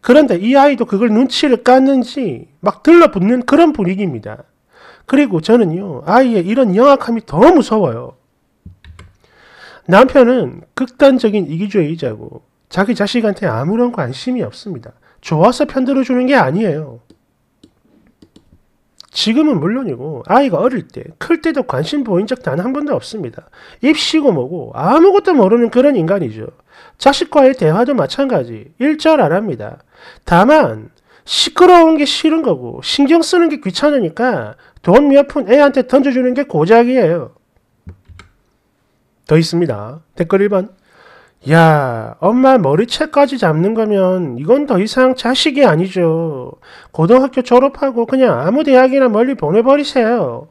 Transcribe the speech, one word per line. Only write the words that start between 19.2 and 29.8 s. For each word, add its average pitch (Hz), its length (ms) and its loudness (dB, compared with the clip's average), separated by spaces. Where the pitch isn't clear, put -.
물론이고 151 680 -6
아이가 226 320 2
어릴 226 280 -2
때, - 160 -18
클 - 240 -4
때도 285 220 -4
관심 247 400 -6
보인 202 240 -2
적 254 140 -8
단 156 180 -4
한 233 120 -6
번도 294 220 -4
없습니다. 147 540 -10
입시고 302 480 0
뭐고 131 440 -6
아무것도 339 600 2
모르는 233 360 2
그런 269 260 2
인간이죠. 160 500 -4
자식과의 277 560 2
대화도 214 400 0
마찬가지. 139 840 -4
일절 302 420 0
안 185 120 2
합니다. 151 500 -6